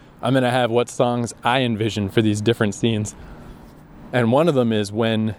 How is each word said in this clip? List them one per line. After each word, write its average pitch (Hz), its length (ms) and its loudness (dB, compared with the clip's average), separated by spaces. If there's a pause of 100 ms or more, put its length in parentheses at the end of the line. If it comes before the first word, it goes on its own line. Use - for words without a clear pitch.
(220)
I'm 127 120 0
gonna 127 160 2
have 123 200 0
what 120 180 0
songs 120 540 -2
I 127 180 2
envision 107 480 -2
for 113 140 2
these 107 180 0
different 107 340 0
scenes. 110 400 -2 (1000)
And 120 180 2
one 151 180 4
of 156 60 2
them 120 180 2
is 104 200 -2
when 110 460 0